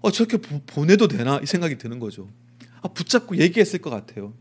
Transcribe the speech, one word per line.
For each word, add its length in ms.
"어, 120
저렇게 240
보-, 280
보내도 440
되나?" 340
이 40
생각이 320
드는 200
거죠. 300
아, 60
붙잡고 500
얘기했을 420
것 100
같아요. 500